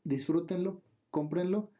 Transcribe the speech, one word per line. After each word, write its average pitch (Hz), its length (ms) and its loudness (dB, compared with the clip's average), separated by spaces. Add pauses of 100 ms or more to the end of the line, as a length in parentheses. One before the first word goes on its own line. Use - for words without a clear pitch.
disfrútenlo, 170 760 0 (300)
cómprenlo, 180 580 0 (100)